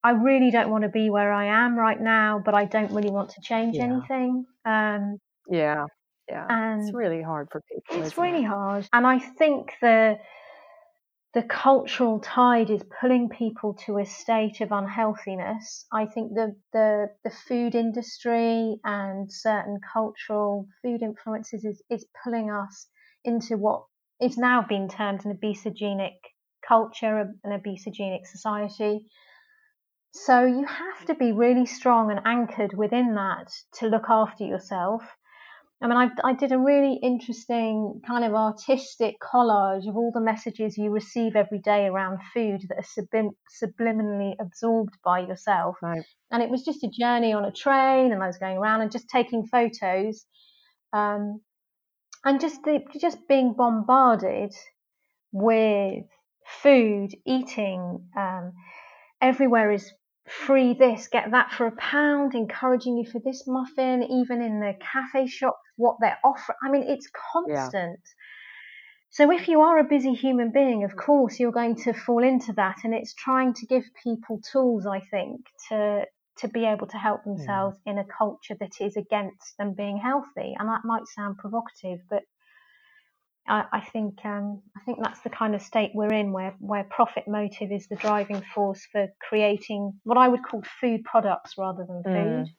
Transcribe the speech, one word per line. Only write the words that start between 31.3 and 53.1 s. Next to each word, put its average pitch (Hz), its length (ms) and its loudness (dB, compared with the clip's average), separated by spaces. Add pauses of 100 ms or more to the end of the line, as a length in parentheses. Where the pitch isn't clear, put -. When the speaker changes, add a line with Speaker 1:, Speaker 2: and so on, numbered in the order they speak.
Speaker 1:
really 247 340 4
strong 226 440 2
and 202 140 -4
anchored 226 480 -2
within 220 440 0
that 190 360 -6 (220)
to 226 140 -4
look 220 200 0
after 220 360 2
yourself. 190 580 -4 (800)
I 233 60 0
mean, 240 100 4
I, 247 100 4 (160)
I 262 80 2
did 262 200 0
a 254 60 2
really 277 440 4
interesting 233 1040 -4
kind 240 180 -2
of 214 100 0
artistic 220 840 0
collage 202 640 2
of 208 100 -6
all 233 180 0
the 226 80 0
messages 220 560 -4
you 208 120 -2
receive 214 460 -2
every 208 220 0
day 208 260 2
around 190 360 -2 (120)
food 208 380 -2
that - 80 -4
are - 240 -8
sublim-, 220 340 -2 (260)
subliminally 208 800 -2
absorbed 226 540 -2 (100)
by 180 160 2
yourself. 180 600 -2
Speaker 2:
Right. 165 200 -4 (280)
Speaker 1:
And 233 120 0
it 226 60 0
was 254 160 -2
just 311 180 -4
a 226 60 -4
journey 233 460 2
on 208 100 0
a 202 80 -4
train, 269 600 4
and 190 100 0
I 185 40 -2
was 180 120 -6
going 190 180 -6
around 214 240 2
and 214 100 -2
just 233 200 -10
taking 233 360 0
photos, 220 800 0 (720)
um, 208 480 -2 (840)
and 277 160 2
just 320 240 -6
the, 302 160 2 (180)
just 330 200 -2 (100)